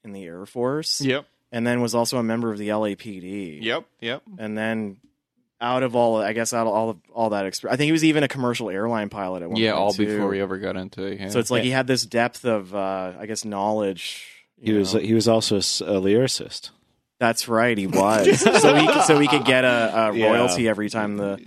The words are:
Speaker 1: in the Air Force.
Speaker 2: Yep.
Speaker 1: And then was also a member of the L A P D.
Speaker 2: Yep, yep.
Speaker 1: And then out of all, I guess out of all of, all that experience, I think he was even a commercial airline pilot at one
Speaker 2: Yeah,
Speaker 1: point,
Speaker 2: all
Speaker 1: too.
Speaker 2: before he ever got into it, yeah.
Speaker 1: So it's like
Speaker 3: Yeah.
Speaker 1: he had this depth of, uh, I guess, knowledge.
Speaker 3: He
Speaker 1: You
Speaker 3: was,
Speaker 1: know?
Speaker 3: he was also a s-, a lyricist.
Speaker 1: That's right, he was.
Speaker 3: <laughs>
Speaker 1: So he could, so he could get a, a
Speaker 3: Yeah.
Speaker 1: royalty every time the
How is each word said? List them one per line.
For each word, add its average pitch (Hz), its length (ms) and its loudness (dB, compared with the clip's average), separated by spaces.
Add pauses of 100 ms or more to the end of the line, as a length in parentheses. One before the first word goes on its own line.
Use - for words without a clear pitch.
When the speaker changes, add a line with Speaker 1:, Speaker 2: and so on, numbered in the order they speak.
Speaker 1:
in 104 80 -16
the 98 120 -14
Air 87 200 -14
Force. 131 560 -4
Speaker 2:
Yep. 135 260 -2 (240)
Speaker 1:
And 117 160 -2
then 120 160 2
was 117 120 -2
also 117 240 0
a 117 40 -2
member 113 280 -2
of 104 80 -6
the 104 120 -6
L 107 160 0
A 101 80 -2
P 95 260 -14
D. 90 420 -10
Speaker 2:
Yep, 123 220 -4 (160)
yep. 120 220 -8 (160)
Speaker 1:
And 107 180 -8
then 110 400 -4 (640)
out 123 220 -2
of 120 120 -2
all, 117 260 2
I 104 140 -2
guess 113 180 -4
out 113 140 0
of 107 80 0
all 113 160 0
of, 101 60 -8 (180)
all 110 160 0
that 101 160 -2
experience, 95 280 -4
I - 40 -4
think 147 80 2
he 156 60 2
was 160 120 0
even 156 180 4
a 135 60 0
commercial 120 400 -4
airline 104 420 -4
pilot 92 320 -8
at 85 80 -10
one 110 100 -4
Speaker 2:
Yeah, 110 120 2
Speaker 1:
point, 78 100 0
Speaker 2:
all 101 100 2
Speaker 1:
too. 104 140 0
Speaker 2:
before 101 280 -2
he 98 60 -2
ever 95 180 -4
got 95 180 -6
into 95 280 -10
it, 101 160 -8
yeah. 95 80 -8
Speaker 1:
So 110 100 -2
it's 113 120 0
like 117 100 2
Speaker 3:
Yeah. 113 40 -2
Speaker 1:
he 127 60 2
had 131 160 0
this 123 180 0
depth 120 400 -2
of, 101 300 -2
uh, 95 440 -4
I 107 80 -14
guess, 107 200 -8
knowledge. 101 800 -4 (340)
Speaker 3:
He 110 120 0
Speaker 1:
You 107 60 4
Speaker 3:
was, 95 160 2
Speaker 1:
know? 110 60 4
Speaker 3:
he 110 140 2
was 110 140 4
also 110 260 2
a 101 40 2
s-, - 220 -2
a 92 40 -6 (160)
lyricist. 107 680 0 (520)
Speaker 1:
That's 117 240 0
right, 117 320 2
he 95 80 -2
was. 101 540 4
Speaker 3:
<laughs> - 200 6
Speaker 1:
So - 140 8
he 302 140 6
could, 294 160 4
so 151 160 6
he 147 80 4
could 143 160 2
get 127 200 4
a, 113 460 2
a - 20 -2
Speaker 3:
Yeah. 110 140 2
Speaker 1:
royalty 117 420 2
every 104 220 0
time 104 280 -4
the 101 280 -4